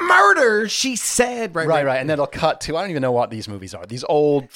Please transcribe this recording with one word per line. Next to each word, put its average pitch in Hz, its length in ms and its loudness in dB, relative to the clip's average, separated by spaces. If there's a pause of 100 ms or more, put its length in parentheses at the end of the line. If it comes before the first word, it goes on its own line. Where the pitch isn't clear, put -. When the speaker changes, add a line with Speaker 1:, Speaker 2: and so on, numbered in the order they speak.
Speaker 1:
murder, 339 600 4
she 247 300 -4
said. 240 580 -2
Right, 160 100 -2
Speaker 2:
Right, 156 120 2
Speaker 1:
right. 143 80 0
Speaker 2:
right. 131 160 0
And 139 80 -4
then 156 60 2
it'll 143 120 0
cut - 340 -2
to, 156 140 -6
I 165 60 -2
don't 202 80 -6
even 151 120 -4
know 131 120 0
what 120 160 0
these 110 180 -10
movies 95 260 -12
are. 90 120 -14
These 120 240 -12
old 147 340 4 (120)